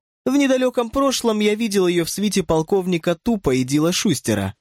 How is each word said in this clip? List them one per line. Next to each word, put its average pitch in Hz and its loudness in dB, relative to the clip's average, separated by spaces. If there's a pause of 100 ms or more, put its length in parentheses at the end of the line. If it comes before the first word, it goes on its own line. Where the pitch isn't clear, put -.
(260)
В 262 2
недалеком 254 0
прошлом 240 0
я 208 2
видел 202 0
ее 175 0
в - -6
свите 202 -2
полковника 170 0
Тупа 208 -2
и 127 0
Дила 151 0
Шустера». 107 -2